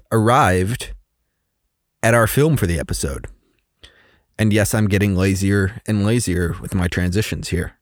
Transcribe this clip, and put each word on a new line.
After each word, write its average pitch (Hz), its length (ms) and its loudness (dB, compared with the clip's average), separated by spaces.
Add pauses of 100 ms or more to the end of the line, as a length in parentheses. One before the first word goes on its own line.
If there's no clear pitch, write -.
arrived 110 840 2 (1080)
at 117 120 2
our 117 120 4
film 147 300 2
for 98 100 -2
the 85 140 0
episode. - 480 -8 (1120)
And 110 140 2
yes, 104 200 2
I'm 107 140 2
getting 98 300 2
lazier 98 680 0
and 104 200 0
lazier 90 560 0
with - 120 -8
my 90 140 0
transitions 92 600 -2
here. 90 320 -4